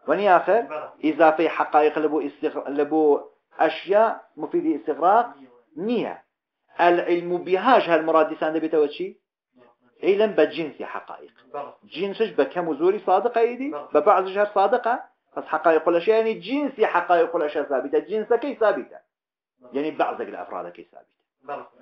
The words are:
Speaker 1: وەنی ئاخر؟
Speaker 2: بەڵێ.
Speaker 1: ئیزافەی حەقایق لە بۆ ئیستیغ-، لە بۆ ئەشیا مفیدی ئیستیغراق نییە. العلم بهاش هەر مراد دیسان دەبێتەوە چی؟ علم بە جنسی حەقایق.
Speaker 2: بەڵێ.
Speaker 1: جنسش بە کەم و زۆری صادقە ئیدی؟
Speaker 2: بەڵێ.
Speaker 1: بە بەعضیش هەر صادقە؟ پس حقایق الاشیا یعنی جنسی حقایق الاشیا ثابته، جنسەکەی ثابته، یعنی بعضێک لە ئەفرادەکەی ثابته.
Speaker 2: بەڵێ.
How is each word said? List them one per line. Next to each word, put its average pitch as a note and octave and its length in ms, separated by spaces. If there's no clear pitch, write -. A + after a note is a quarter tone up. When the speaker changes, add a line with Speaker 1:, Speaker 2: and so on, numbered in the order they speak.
Speaker 1:
وەنی F#3+ 240
ئاخر؟ F#3 300
Speaker 2:
بەڵێ. - 420
Speaker 1:
ئیزافەی D#3+ 520
حەقایق D3+ 380
لە D#3 80
بۆ D#3 120
ئیستیغ-، C#3+ 420
لە D3 140
بۆ D#3 100
ئەشیا F3 440
مفیدی D#3 400
ئیستیغراق E3+ 500
نییە. E3+ 300
العلم F3 520
بهاش F#3+ 460
هەر D#3+ 160
مراد D#3+ 200
دیسان D#3+ 260
دەبێتەوە D#3 420
چی؟ F3+ 100
علم G3+ 340
بە D#3 80
جنسی C#3 300
حەقایق. - 420
Speaker 2:
بەڵێ. - 180
Speaker 1:
جنسش G3 440
بە F#3 140
کەم F3 160
و D#3 120
زۆری F#3+ 280
صادقە A3+ 400
ئیدی؟ B3 240
Speaker 2:
بەڵێ. - 200
Speaker 1:
بە D3+ 140
بەعضیش F#3+ 360
هەر G#3 140
صادقە؟ A3+ 380
پس C#3+ 100
حقایق D#3+ 440
الاشیا E3+ 280
یعنی A3 240
جنسی A#3+ 440
حقایق F3 520
الاشیا D3+ 280
ثابته، C#3+ 360
جنسەکەی A3 600
ثابته، G3+ 380
یعنی D3 180
بعضێک B2+ 420
لە F#2+ 80
ئەفرادەکەی F2 520
ثابته. - 280
Speaker 2:
بەڵێ. C3+ 160